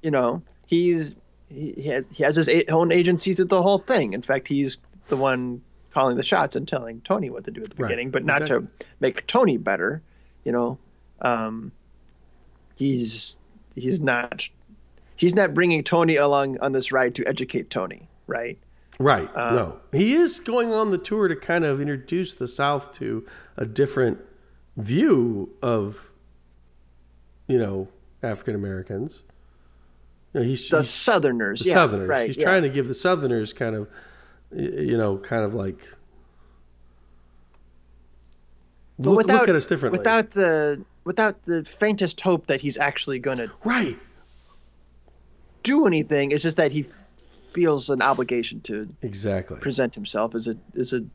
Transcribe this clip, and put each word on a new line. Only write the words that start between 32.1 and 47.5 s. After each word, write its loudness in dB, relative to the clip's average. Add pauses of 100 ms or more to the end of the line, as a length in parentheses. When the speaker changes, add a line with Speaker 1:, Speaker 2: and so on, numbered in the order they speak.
Speaker 2:
He's -6
Speaker 1:
yeah. 0
Speaker 2:
trying 4
to 2
give -2
the -6
Southerners 0
kind -4
of, -8 (640)
y-, -8
you -2
know, 0
kind -4
of -4
like -8 (3000)
Speaker 1:
But 2
Speaker 2:
look, 6
Speaker 1:
without, 6
Speaker 2:
look 6
at 6
us 0
differently. 0
Speaker 1:
without 2
the, 2 (200)
without -2
the -2
faintest -2
hope 0
that 0
he's -6
actually -2
gonna -4 (160)
Speaker 2:
Right. -2 (1700)
Speaker 1:
do 4
anything. 2
It's 0
just 0
that 4
he -4 (680)